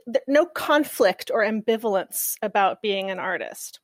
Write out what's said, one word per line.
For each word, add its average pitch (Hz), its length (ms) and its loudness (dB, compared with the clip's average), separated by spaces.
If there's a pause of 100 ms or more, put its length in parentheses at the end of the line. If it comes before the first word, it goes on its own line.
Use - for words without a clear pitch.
(280)
no 294 180 4
conflict - 880 0
or 269 80 2
ambivalence 214 1000 -2
about 202 400 2
being 196 300 -2
an 180 80 -6
artist. - 640 -6